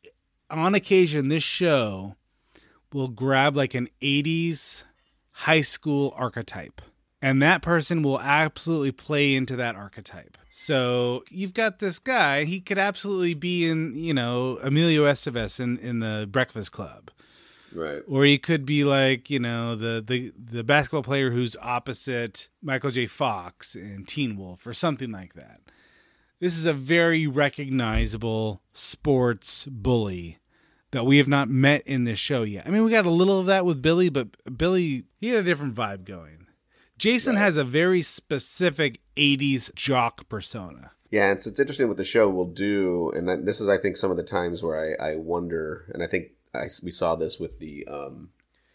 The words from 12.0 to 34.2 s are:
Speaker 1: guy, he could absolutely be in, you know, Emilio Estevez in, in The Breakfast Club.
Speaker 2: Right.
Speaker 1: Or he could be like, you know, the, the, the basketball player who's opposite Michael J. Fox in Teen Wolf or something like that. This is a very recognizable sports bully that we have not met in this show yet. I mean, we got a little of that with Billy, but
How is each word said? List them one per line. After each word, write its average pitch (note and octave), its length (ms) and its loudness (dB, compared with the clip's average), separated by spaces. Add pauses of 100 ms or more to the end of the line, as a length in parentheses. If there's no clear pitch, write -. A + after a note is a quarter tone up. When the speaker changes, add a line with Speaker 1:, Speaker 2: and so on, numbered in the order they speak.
Speaker 1:
guy, D3+ 440 2
he F3+ 160 -4
could F#3+ 180 -4
absolutely F#3+ 560 0
be F3 340 0
in, D#3+ 260 0
you D#3+ 200 -2
know, B2 480 0
Emilio D3+ 420 4
Estevez B2+ 560 0
in, B2 180 -2
in A#2 220 -4
The G#2+ 280 -4
Breakfast A2+ 440 -2
Club. - 380 -14 (600)
Speaker 2:
Right. D2+ 360 -6
Speaker 1:
Or C#3 160 2
he C#3+ 140 8
could D#3 260 -2
be D3 200 0
like, C3+ 460 2
you C#3 80 -2
know, A#2 380 -4
the, A2+ 280 -4
the, B2 320 -4
the A#2 280 -10
basketball C#3+ 380 2
player C3 280 0
who's A#2+ 300 -2
opposite A#2+ 880 -6 (140)
Michael C#3 280 -2
J. B2 160 0
Fox G#2 680 -6
in G2 300 -14
Teen B2 300 -4
Wolf F2+ 300 -14
or A#2 60 -12
something C3 400 -2
like F#2 220 -14
that. B1+ 260 -20 (800)
This E3+ 160 -2
is D#3+ 80 -4
a E3 80 2
very D#3+ 540 2
recognizable A2+ 1400 0 (100)
sports - 960 0
bully G#2 720 -2 (540)
that A#2+ 120 -2
we C#3 140 8
have C3+ 100 6
not C#3 220 2
met C3+ 360 4
in C3 180 0
this A2+ 140 -2
show C3 240 -2
yet. G#2 240 -6
I - 40 -6
mean, G#3+ 140 4
we A3 60 4
got A3 140 4
a F3 60 2
little F#3+ 280 4
of F#3 80 -2
that F#3+ 200 4
with D3+ 160 0
Billy, E3+ 260 4
but C3+ 200 -2 (280)